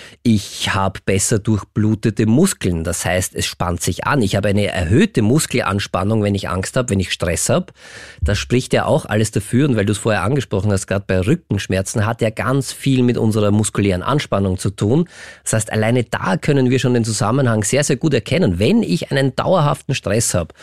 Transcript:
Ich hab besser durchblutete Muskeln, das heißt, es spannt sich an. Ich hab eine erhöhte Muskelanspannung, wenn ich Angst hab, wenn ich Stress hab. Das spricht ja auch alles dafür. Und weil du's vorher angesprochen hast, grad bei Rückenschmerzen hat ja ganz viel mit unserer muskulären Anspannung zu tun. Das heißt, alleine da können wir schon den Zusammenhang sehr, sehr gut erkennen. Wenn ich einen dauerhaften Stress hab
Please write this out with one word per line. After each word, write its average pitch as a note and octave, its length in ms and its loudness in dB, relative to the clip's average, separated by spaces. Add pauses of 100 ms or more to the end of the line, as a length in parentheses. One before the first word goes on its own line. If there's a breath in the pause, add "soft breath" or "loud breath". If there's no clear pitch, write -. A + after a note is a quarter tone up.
(240 loud breath)
Ich G#2+ 500 0
hab G2 320 -2
besser G2+ 340 0
durchblutete G#2+ 840 0
Muskeln, G#2+ 580 2
das E2+ 220 -6
heißt, F#2 300 -2
es F2+ 100 -4
spannt F2 360 -4
sich - 240 -4
an. C3+ 160 0
Ich G2+ 140 0
hab G2 100 0
eine G2+ 220 0
erhöhte G2 540 2
Muskelanspannung, G#2 1000 0
wenn G2+ 120 2
ich G2 140 -4
Angst F#2 280 -4
hab, B2+ 120 0
wenn G2 100 2
ich F#2 120 -2
Stress - 380 -2
hab. D3+ 240 0 (480 loud breath)
Das G2+ 160 0
spricht - 360 -2
ja A2+ 120 2
auch C3 200 2
alles A2 260 0
dafür. A#2+ 360 0
Und C3 80 2
weil G2+ 100 0
du's G#2 120 0
vorher G#2 260 0
angesprochen G#2 480 -2
hast, F#2+ 160 -2
grad G2 200 -4
bei F#2 120 0
Rückenschmerzen G2+ 840 -2
hat A#2 160 -4
ja A2 80 2
ganz B2+ 420 -2
viel C3 320 0
mit B2 140 2
unserer G#2+ 340 2
muskulären G2+ 520 0
Anspannung G2 540 0
zu - 120 -4
tun. B2+ 400 0 (340 loud breath)
Das - 100 -6
heißt, A2+ 180 0
alleine A2+ 320 2
da - 340 -2
können C3+ 320 2
wir B2+ 100 2
schon B2 140 2
den A#2 120 4
Zusammenhang A2+ 580 0
sehr, C3 200 0
sehr D3 120 0
gut D3+ 180 0
erkennen. B2 460 0
Wenn F3 240 2
ich - 280 -4
einen C3+ 240 0
dauerhaften D3 600 0
Stress G#2+ 380 -2
hab E2+ 300 -2